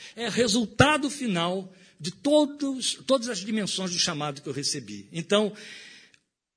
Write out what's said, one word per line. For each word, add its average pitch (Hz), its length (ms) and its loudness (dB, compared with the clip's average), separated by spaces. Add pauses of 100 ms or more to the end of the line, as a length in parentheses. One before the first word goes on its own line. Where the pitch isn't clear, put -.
(140)
é 226 140 -6
resultado 247 800 2
final 185 640 -2 (260)
de 156 140 -10
todos, 285 800 2 (120)
todas 254 220 2
as 220 100 -4
dimensões 190 520 -2
do 175 80 -6
chamado 147 420 -2
que - 80 -12
eu 143 40 -4
recebi. 120 580 -6
Então, 202 420 2 (1040)